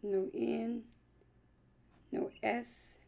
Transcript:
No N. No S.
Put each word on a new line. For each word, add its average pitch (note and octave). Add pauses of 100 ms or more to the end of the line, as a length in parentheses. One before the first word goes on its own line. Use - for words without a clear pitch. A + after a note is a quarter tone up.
No G3
N. A#3 (1300)
No - (100)
S. - (120)